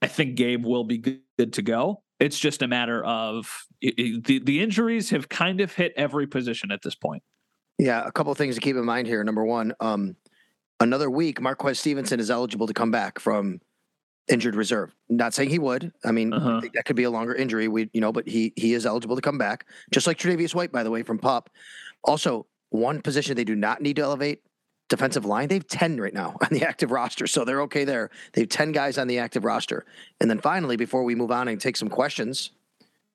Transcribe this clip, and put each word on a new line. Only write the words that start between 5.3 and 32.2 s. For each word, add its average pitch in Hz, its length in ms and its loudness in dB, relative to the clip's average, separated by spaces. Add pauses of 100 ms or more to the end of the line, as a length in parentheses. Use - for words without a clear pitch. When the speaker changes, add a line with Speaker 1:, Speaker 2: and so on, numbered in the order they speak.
Speaker 1:
of 190 140 0
hit 175 240 0
every 143 300 0
position 120 440 -4
at 101 120 -6
this - 120 -6
point. - 280 -6 (560)
Speaker 2:
Yeah, 120 260 4
a - 60 -8
couple 147 200 0
of 135 60 -2
things 135 180 0
to 113 60 -4
keep 135 140 2
in 120 100 0
mind 120 220 0
here. 113 160 0
Number 110 200 0
one, 113 360 0
um, 101 360 0 (640)
another 131 300 4
week, 147 320 0
Marquez 131 380 0
Stevenson 139 400 0
is 110 100 -2
eligible 117 380 0
to 107 60 -4
come 113 180 2
back 104 280 -2
from 101 400 0 (720)
injured 117 260 2
reserve. 104 400 -2 (140)
Not 117 240 2
saying 139 160 0
he 160 100 2
would. 139 320 -2 (140)
I 113 60 2
mean, 113 200 2
Speaker 1:
Uh-huh. 113 260 0
Speaker 2:
I 113 40 -2
think 117 140 -10
that 117 100 -2
could 139 100 0
be 120 80 2
a 123 60 2
longer 117 240 -2
injury. 113 340 0
We, 110 240 0
you 113 80 0
know, 110 140 2
but - 140 -2
he, 113 280 0
he 113 200 2
is 117 100 -2
eligible 117 300 0
to 135 60 -4
come 143 180 -2
back, 110 260 -2 (260)
just - 140 4
like 165 140 2
Tre'Davious 170 340 0
White, 175 180 -2
by 120 120 0
the 110 80 0
way, 113 100 -2
from 113 160 -2
pup. 127 320 0 (540)
Also, 143 420 2 (240)
one 120 320 2
position 139 340 0
they 120 80 0
do 107 120 0
not 107 260 0
need 143 160 0
to 151 60 2
elevate, 143 380 -2 (480)
defensive 135 360 2
line. 110 240 0
They 190 60 4
have 185 120 -2
ten 160 320 0
right 101 140 -4
now 92 240 -6
<laughs> - 40 -2
on - 100 0
the 117 120 2
active 139 280 0
roster, 123 360 -2
so 135 160 0
they're 131 200 0
okay 143 200 -2
there. 127 260 -2 (240)
They - 80 2
have 113 80 0
ten 156 220 0
guys 139 280 2
on 127 80 0
the 123 120 2
active 117 240 -2
roster. 110 420 -2 (360)
And 113 80 4
then 110 100 2
finally, 151 380 0
before 123 260 0
we 120 120 0
move 117 160 -2
on 123 160 0
and 110 120 -4
take 127 160 -2
some 110 140 -2
questions, 127 600 -2 (640)